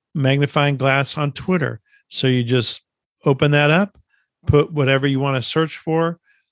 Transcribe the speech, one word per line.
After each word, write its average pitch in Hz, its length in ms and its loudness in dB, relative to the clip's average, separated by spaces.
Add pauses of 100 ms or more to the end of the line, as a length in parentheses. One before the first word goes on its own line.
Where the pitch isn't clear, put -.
(160)
magnifying 143 640 0
glass 135 400 0
on 147 140 -2
Twitter. 143 500 -4 (280)
So - 180 -4
you 127 160 2
just 120 380 -2 (440)
open 147 260 2
that 147 200 4
up, 196 260 0 (480)
put 147 260 2
whatever 135 360 0
you 135 120 0
want 135 220 -2
to - 80 -8
search 160 280 -2
for, 165 420 -4 (320)